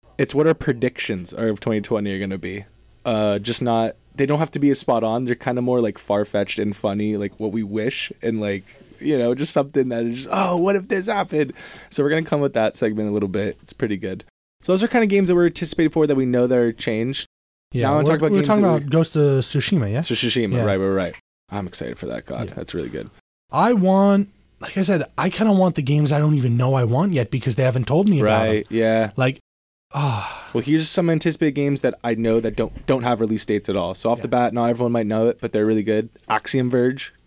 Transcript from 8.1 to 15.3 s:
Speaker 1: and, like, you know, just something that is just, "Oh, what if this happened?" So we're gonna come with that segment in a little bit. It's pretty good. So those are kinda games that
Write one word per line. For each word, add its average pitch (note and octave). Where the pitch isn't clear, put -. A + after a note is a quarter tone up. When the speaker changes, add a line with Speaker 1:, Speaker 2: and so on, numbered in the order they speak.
Speaker 1:
and, A2+
like, G2+
you C#3+
know, A#2+
just C#3+
something C#3
that A#2
is A#2+
just, C#3
"Oh, F#3
what F#3+
if F#3+
this F#3+
happened?" D#3+
So -
we're C#3+
gonna D#3+
come D3+
with C#3
that A2
segment G#2+
in G#2
a G#2
little G#2
bit. G2
It's -
pretty G#2+
good. F#2+
So -
those F#3+
are A#3
kinda A#3
games G3
that F3+